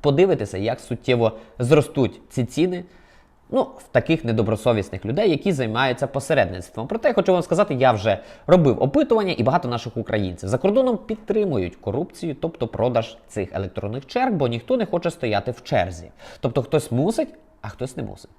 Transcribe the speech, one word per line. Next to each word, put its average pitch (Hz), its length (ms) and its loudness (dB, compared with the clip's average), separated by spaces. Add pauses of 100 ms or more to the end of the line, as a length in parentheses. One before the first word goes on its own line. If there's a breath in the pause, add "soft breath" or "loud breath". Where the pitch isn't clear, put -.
Подивитися, 139 580 2
як 113 220 -2
суттєво 117 520 0 (260 loud breath)
зростуть 131 720 2
ці 127 160 -2
ціни, 175 400 -2 (680 soft breath)
ну, 262 100 2
в - 280 -8
таких 135 340 0
недобросовісних 107 800 0
людей, 170 260 0
які 175 220 0
займаються 127 540 0
посередництвом. 110 800 -2
Проте 226 220 -2
я 240 60 0
хочу 196 180 2
вам 180 100 2
сказати, 175 320 0
я 127 180 6
вже 98 260 0 (280 loud breath)
робив 156 360 6
опитування, 214 560 2
і 123 40 2
багато 131 260 2
наших 120 280 -6
українців 98 520 -4
за 117 100 0
кордоном 233 400 2
підтримують 190 760 -2
корупцію, 139 640 -6
тобто 165 280 -6
продаж 113 480 -2 (120)
цих 98 240 -6
електронних 101 540 -8
черг, 254 260 -2
бо 147 160 0
ніхто 117 280 -2
не 226 100 0
хоче 170 240 -2
стояти 107 400 -2
в - 120 -10
черзі. 85 480 -4 (300 loud breath)
Тобто 123 220 -2
хтось 143 300 -2
мусить, 180 420 0 (280)
а 107 60 -12
хтось - 280 -10
не 139 60 -8
мусить. 98 360 -14